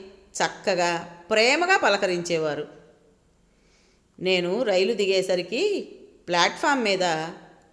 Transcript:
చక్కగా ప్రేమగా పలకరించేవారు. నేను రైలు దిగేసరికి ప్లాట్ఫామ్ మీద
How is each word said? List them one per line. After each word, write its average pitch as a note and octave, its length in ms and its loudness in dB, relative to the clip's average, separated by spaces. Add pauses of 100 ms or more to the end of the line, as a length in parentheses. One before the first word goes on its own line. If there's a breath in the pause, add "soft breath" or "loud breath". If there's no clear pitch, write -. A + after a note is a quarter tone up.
(360)
చక్కగా E3+ 960 -2
ప్రేమగా D4 480 4
పలకరించేవారు. F3 880 0 (1500 soft breath)
నేను F#3 440 0
రైలు G3+ 300 2
దిగేసరికి G3 880 0 (460)
ప్లాట్ఫామ్ B3 560 2
మీద G3 200 0 (680)